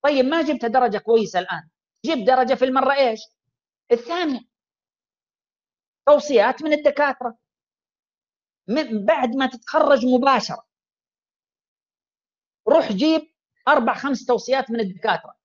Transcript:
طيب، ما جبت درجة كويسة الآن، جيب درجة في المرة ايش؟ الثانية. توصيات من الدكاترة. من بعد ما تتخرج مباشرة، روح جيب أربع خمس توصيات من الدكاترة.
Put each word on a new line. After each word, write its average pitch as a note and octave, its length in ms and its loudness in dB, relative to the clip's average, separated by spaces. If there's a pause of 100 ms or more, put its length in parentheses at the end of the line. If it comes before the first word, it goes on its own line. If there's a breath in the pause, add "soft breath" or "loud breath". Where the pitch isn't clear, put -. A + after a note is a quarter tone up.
طيب، C4+ 220 2
ما D#4+ 180 0
جبت C4+ 220 -2
درجة A3+ 340 0
كويسة G#3+ 400 0
الآن، F3+ 300 -8 (360)
جيب C4 200 -4
درجة B3+ 300 2
في C4 100 0
المرة C4+ 300 0
ايش؟ A#3+ 260 0 (720)
الثانية. C#4+ 480 -2 (1700)
توصيات C#4 560 2
من D#4 100 0
الدكاترة. C#4+ 680 -2 (1300)
من A3+ 360 -4
بعد B3+ 320 0
ما C4+ 100 0
تتخرج C4+ 600 0
مباشرة، B3+ 600 0 (2000)
روح C4+ 240 2
جيب D#4 420 -2 (340)
أربع C4 260 2
خمس C4+ 320 -6
توصيات B3+ 440 -2
من A#3 100 -4
الدكاترة. G3 540 -6 (100)